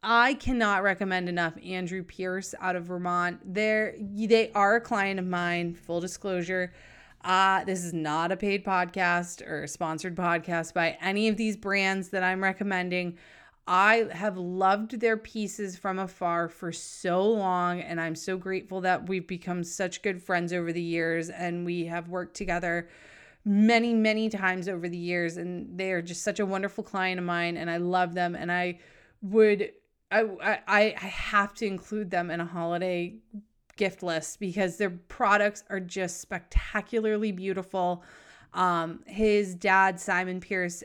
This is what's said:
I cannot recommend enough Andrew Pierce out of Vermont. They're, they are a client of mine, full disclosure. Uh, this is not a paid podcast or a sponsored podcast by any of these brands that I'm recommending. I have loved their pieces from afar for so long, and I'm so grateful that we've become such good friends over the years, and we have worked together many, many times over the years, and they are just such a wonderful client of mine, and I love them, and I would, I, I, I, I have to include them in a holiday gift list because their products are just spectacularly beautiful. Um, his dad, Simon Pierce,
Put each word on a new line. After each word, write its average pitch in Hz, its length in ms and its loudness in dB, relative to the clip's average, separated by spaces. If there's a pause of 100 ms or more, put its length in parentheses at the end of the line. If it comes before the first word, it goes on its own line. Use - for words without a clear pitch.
I 233 300 6
cannot 214 480 2
recommend 185 460 0
enough 170 260 0 (100)
Andrew 185 400 -6
Pierce 185 560 -6
out 185 160 0
of 175 80 -6
Vermont. 175 600 -2
They're, 214 560 0
they 214 520 4
are 208 240 6
a 233 40 4
client 196 380 0
of 185 80 -2
mine, 175 480 0
full 170 260 -4
disclosure. 180 720 -4 (520)
Uh, 190 400 4
this 185 200 -2
is 170 80 -6
not 160 400 0
a 185 40 0
paid 196 280 -2
podcast 180 840 0
or 151 180 -6
a 143 40 -10
sponsored 165 480 -4
podcast 170 580 0
by 165 260 2
any 202 280 2
of 214 80 2
these 220 200 -2
brands 190 540 0
that 185 120 0
I'm 185 200 0
recommending. 180 760 -2 (460)
I 208 460 6
have 185 260 -4
loved 190 600 2
their 226 180 2
pieces 208 600 -6
from 190 240 -4
afar 170 480 -2
for 170 240 -8
so 180 520 -2
long, 180 560 2
and 170 200 -6
I'm 165 160 -4
so 185 200 -4
grateful 185 440 -6
that 180 280 0
we've 185 200 -4
become 180 340 -6
such 180 400 -6
good 185 180 -2
friends 175 320 -2
over 170 200 -2
the 175 100 -2
years, 165 480 -2
and 175 340 -4
we 175 200 -4
have 170 240 -6
worked 175 260 -8
together 170 540 -2 (560)
many, 226 500 6
many 220 340 2
times 190 400 -2
over 175 200 -4
the 175 100 -6
years, 170 380 -2
and 175 420 -8
they 190 140 -2
are 175 100 0
just 175 220 -8
such 214 160 -2
a 202 60 2
wonderful 196 360 -4
client 185 380 -2
of 180 40 -4
mine, 170 320 -2
and 170 140 -4
I 170 60 -2
love 175 380 2
them, 175 200 0
and 175 160 -6
I 180 300 -2 (400)
would, 208 500 4 (400)
I, 214 120 4
I, 202 440 -2
I, 208 340 4
I 185 60 -10
have 202 480 0
to 233 120 -4
include 196 440 -6
them 175 220 -2
in 170 80 -4
a 170 40 -2
holiday 175 680 -2 (640)
gift 190 260 -2
list 160 380 -4
because 185 360 -2
their 202 140 0
products 202 800 0
are 190 100 -4
just 180 400 -6
spectacularly 214 1120 0
beautiful. 180 720 -2 (520)
Um, 170 520 0
his 208 480 2
dad, 190 460 4
Simon 185 400 -2
Pierce, 175 440 -4